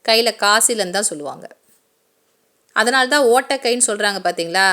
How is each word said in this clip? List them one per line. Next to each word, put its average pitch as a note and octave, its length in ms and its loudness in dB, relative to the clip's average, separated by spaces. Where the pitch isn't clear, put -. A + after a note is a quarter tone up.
கையில A3+ 320 2
காசு G#3 340 2
இல்லைன்னு F#3+ 260 -4
தான் G#3 140 -2
சொல்லுவாங்க. C#3+ 360 -12
அதனால B3+ 320 2
தான் C#4+ 200 2
ஓட்டக்கைன்னு B3+ 600 0
சொல்றாங்க G#3 320 -4
பாத்தீங்களா? F3 520 -2